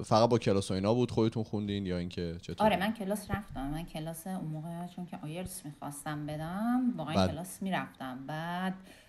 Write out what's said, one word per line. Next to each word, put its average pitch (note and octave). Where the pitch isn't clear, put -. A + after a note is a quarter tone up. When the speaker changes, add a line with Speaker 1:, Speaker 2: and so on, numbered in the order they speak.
Speaker 1:
فقط A#2
با A#2
کلاس G2
و G2
اینا G2+
بود B2
خودتون A2
خوندین G2+
یا F2+
اینکه F2
چطور C3+
Speaker 2:
آره، G3
Speaker 1:
بود؟ F3+
Speaker 2:
من A3
کلاس G3+
رفتم. E3
من D#3
کلاس E3
اون F#3
موقع E3
چون F3+
که -
آیلتس E3+
می‌خواستم D3
بدم، G3+
واقعاً D#3
Speaker 1:
بعد -
Speaker 2:
کلاس D#3
می‌رفتم. C3+
بعد، F3